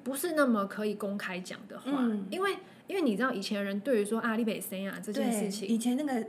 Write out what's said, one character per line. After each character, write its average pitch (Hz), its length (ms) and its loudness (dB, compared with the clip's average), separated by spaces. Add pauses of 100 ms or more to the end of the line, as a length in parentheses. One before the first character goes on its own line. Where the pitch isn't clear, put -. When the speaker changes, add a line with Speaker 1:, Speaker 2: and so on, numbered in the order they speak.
Speaker 1:
不 262 100 -2
是 330 200 -2
那 285 120 4
么 214 220 4
可 214 180 -2
以 208 80 0
公 202 240 -4
开 185 220 -6
讲 - 260 -10
的 - 100 -14
话， 247 160 -6
Speaker 2:
嗯。 226 380 2
Speaker 1:
因 370 120 -2
为， 392 140 2 (300)
因 359 80 -6
为 381 80 2
你 220 140 4
知 214 80 0
道 262 80 2
以 196 100 -4
前 202 220 -2
人 202 160 -2
对 233 200 2
于 202 40 4
说 226 160 0
啊， 226 160 0
你 233 80 2
不 214 80 2
能 185 100 -4
生 196 240 -6
啊 180 160 -6
这 208 100 -6
件 220 200 2
事 208 180 2
情， 196 160 -4
Speaker 2:
对， 226 80 4
以 - 20 4
前 247 200 2
那 302 80 0
个 254 240 0